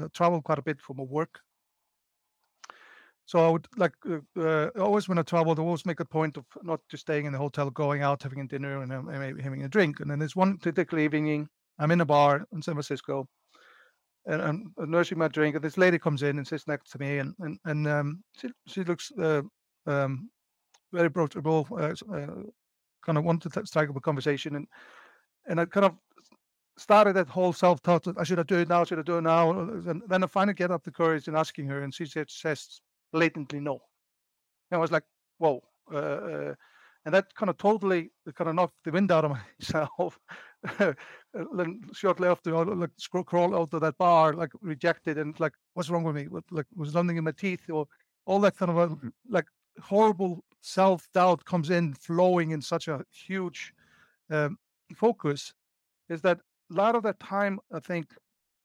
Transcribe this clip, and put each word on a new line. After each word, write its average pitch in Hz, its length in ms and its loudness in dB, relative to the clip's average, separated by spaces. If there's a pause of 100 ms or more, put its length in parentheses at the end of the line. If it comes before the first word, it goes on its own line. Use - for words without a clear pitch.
uh, 156 120 -8
travel 175 280 2
quite 147 180 -2
a 135 40 -6
bit 147 180 -6
for - 140 -14
my 135 80 -10
work. 143 380 -6 (1900)
So 165 180 4
I 165 60 6
would 165 160 0 (100)
like, 180 180 0 (140)
uh, 165 320 -6
uh, 160 380 2
always 202 300 0
when 180 100 0
I 165 40 2
traveled, 165 360 0
I 160 40 -2
always 170 240 -4
make 165 120 -4
a - 60 -6
point 156 320 -2
of 139 80 -14 (180)
not 165 180 -6 (100)
just 151 100 -12
staying 147 240 -2
in 147 80 -6
the 135 60 -4
hotel, 143 320 -4
going 143 320 -2
out, 143 200 0
having 135 180 -8
a 135 60 -8
dinner 139 360 -6
and, 127 100 -8
um, 131 160 -10
and 139 100 -8
maybe 135 240 -8
having 135 220 -6
a 139 40 -6
drink. 151 320 2
And 147 100 -6
then 143 80 -2
there's 156 180 -4
one 190 220 4
particular 165 440 0
evening, 151 460 0 (300)
I'm 151 120 2
in 170 120 6
a - 20 0
bar 143 480 4
in 160 100 -8
San 170 120 -4
Francisco 139 520 -6 (1000)
and 160 160 -2
I'm 160 360 -4
nursing 165 400 0
my 160 100 2
drink. 151 260 0
And 151 100 -4
this 156 140 -4
lady 185 200 6
comes 143 240 -2
in 143 160 0
and 135 80 -8
sits 156 200 -8
next 147 240 -6
to - 80 -14
me 143 200 -4
and, 139 220 -6
and, 160 240 -8
and, 151 240 -2
um, 147 360 -2 (120)
she, 247 120 -10 (180)
she 190 180 -6
looks, 170 260 -6 (100)
uh, 156 220 2 (440)
um, 139 440 -2 (640)
very 175 140 4
approachable, 156 640 0
uh, 160 140 -2
s-, - 160 -6
uh, 165 400 -10 (640)
kind 156 140 0
of 151 60 0
wanted 165 280 0
to 220 140 -6
strike 151 240 0
up 139 60 -8
a 135 40 -10
conversation. 143 560 -2
And, 143 100 -10 (800)
and 170 140 0
I 170 60 0
kind 196 200 4
of 180 80 2 (840)
started 208 360 6
that 180 140 2
whole 180 240 2
self-thought, 175 540 4 (120)
"I 175 60 0
should 175 140 0
I 170 60 2
do 175 140 2
it 170 100 0
now? 175 160 4
Should 165 140 -4
I 156 40 -2
do 170 160 0
it 165 40 -2
now?" 165 280 6
And 170 580 -4
then 185 160 2
I - 20 2
finally 196 280 2
get 180 160 -2
up 170 140 -4
the 170 60 -12
courage 160 380 0
and 156 80 -2
asking 156 300 -2
her, 139 160 -6
and 139 120 -10
she 165 120 -10
said, 147 240 -8
says - 500 -8 (320)
blatantly 156 480 -2
no. 143 200 -6 (920)
And 175 80 0
I - 0 -
was 165 120 0
like, 156 140 0 (340)
"Whoa." 147 240 0 (300)
Uh, 156 40 -4
uh, 147 580 -6 (500)
and 151 100 0
that 190 200 2
kind 202 160 -2
of 156 80 -4
totally 190 520 0 (240)
kind 165 140 -4
of 160 80 -2
knocked 175 280 -2
the 170 60 -8
wind 185 220 2
out 156 140 4
of 143 60 0
<laughs> - 280 -12
myself. - 580 -4 (460)
<laughs> 180 320 0 (380)
Then 196 460 -6 (120)
shortly 180 360 0
after, 170 280 0
I, 165 60 2
like, 175 340 -4
scro-, - 280 -6
crawl 175 320 2
out 165 180 -2
of 160 60 -4
that 156 180 0
bar, 165 360 6
like, 165 260 -6
rejected, 160 580 -2
and, 151 220 -6
like, 156 120 0 (220)
"What's 165 160 -6
wrong 170 140 0
with 156 100 -2
me? 147 140 -8
What, 170 220 -10
like, 156 160 -6 (100)
was 147 160 -6
something 170 240 0
in 160 80 -2
my 156 80 -2
teeth?" 180 360 -6
Or 156 180 -4 (380)
all 196 160 2
that 196 160 4
kind 175 140 0
of 170 80 2
a, 170 180 2 (320)
like, 180 180 0 (340)
horrible 190 640 2 (180)
self-doubt 185 840 4
comes 170 260 0
in, 170 240 2
flowing 170 580 2
in 156 100 -4
such - 260 -4
a 143 220 -4
huge, - 640 -8 (560)
um, 151 260 -2 (380)
focus, 160 580 -2 (560)
is 165 140 -8
that 175 160 4 (320)
a 175 40 -10
lot 208 200 4
of 233 80 0
that 202 180 -2
time, 196 380 -2 (140)
I 156 80 -8
think, 170 340 -6 (500)